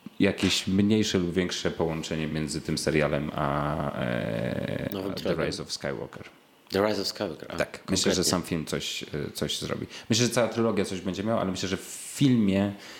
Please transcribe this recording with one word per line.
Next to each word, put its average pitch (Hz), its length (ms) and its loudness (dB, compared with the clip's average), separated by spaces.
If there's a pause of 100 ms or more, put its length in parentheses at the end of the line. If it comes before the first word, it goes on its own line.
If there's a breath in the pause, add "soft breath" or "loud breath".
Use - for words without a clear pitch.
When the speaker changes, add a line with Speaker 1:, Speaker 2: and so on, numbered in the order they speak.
(200)
Speaker 1:
jakieś 98 480 2
mniejsze 101 520 4
lub 87 140 0
większe 87 380 0
połączenie 80 560 -2
między 78 340 -2
tym 80 160 -2
serialem 73 580 2
a, 73 640 0
e, 57 960 -2
Speaker 2:
Nowym 95 180 -4
Speaker 1:
a - 40 -6
The - 60 -8
Speaker 2:
trendem. - 240 0
Speaker 1:
Rise - 180 -4
of - 80 -10
Skywalker. 64 520 -6 (460)
Speaker 2:
The 98 180 2
Rise 101 140 0
of 90 60 -2
Skywalker, - 440 -6
a, - 60 -6
Speaker 1:
Tak, - 220 -4 (100)
myślę, 92 80 4
że - 60 2
Speaker 2:
konkretnie. 90 280 4
Speaker 1:
sam 90 100 2
film 78 240 -2
coś, - 380 -4
e, - 300 -6
coś - 260 -2
zrobi. - 280 -4 (220 loud breath)
Myślę, 120 160 4
że 113 60 2
cała 117 160 4
trylogia 107 380 2
coś 92 160 -6
będzie 95 220 -4
miała, 110 180 0
ale 95 100 0
myślę, 92 180 -4
że 92 80 0
w - 380 -12
filmie, 104 580 4 (260 loud breath)